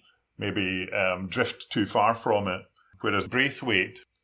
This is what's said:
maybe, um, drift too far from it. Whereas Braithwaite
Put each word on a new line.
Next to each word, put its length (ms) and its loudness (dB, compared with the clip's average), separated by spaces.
maybe, 540 -2
um, 360 0
drift 420 -2
too 160 0
far 300 4
from 320 0
it. 140 -4
Whereas 260 0
Braithwaite 720 0